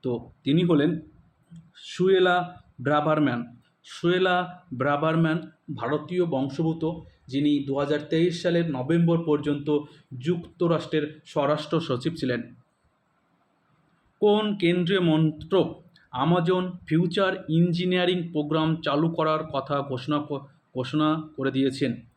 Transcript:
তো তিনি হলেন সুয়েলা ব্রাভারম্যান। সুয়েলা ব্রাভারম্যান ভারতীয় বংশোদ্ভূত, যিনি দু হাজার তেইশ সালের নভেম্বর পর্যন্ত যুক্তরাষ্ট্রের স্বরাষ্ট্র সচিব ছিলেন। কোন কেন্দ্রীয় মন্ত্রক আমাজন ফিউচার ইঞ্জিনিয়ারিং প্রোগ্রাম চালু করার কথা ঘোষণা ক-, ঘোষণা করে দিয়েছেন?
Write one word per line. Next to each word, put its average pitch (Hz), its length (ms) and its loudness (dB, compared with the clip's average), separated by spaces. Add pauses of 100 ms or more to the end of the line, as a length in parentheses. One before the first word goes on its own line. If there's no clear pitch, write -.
তো 123 300 -6 (120)
তিনি 160 200 4
হলেন 160 380 2 (720)
সুয়েলা 180 880 0 (180)
ব্রাভারম্যান। 147 760 0 (260)
সুয়েলা 180 800 0 (100)
ব্রাভারম্যান 160 760 0 (240)
ভারতীয় 147 500 -2
বংশোদ্ভূত, 160 760 -2 (260)
যিনি 143 360 0
দু 139 140 -4
হাজার 143 220 0
তেইশ 165 420 0
সালের 170 300 0
নভেম্বর 165 520 2
পর্যন্ত 147 560 0 (380)
যুক্তরাষ্ট্রের 160 1080 -2
স্বরাষ্ট্র 151 540 -2
সচিব 135 360 -4
ছিলেন। 120 400 -4 (1600)
কোন 208 360 2
কেন্দ্রীয় 180 440 2
মন্ত্রক 160 840 2 (280)
আমাজন 175 640 0 (140)
ফিউচার 180 640 0
ইঞ্জিনিয়ারিং 175 840 2
প্রোগ্রাম 156 500 0
চালু 151 280 0
করার 156 340 0
কথা 143 380 -4
ঘোষণা 139 380 -2
ক-, 147 280 -8 (280)
ঘোষণা 156 640 0
করে 135 140 -2
দিয়েছেন? 131 440 0 (220)